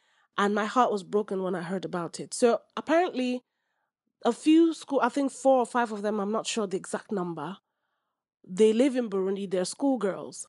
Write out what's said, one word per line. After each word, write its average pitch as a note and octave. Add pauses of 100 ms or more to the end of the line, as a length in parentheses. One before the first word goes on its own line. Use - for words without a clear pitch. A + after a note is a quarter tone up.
(360)
and G3+
my G#3
heart A#3+
was G3+
broken F#3+
when F#3
I F3
heard F3
about E3
it. D3+
So A#3 (140)
apparently, B3+ (800)
a A#3
few D#4+
school, C4+
I A#3+
think C#4
four C4+
or A#3
five A#3+
of G#3
them, G#3
I'm G3+
not G#3+
sure A3
the F#3+
exact -
number, F3 (840)
they G#3+
live B3
in A#3+
Burundi, G3
they're F#3
schoolgirls, G3+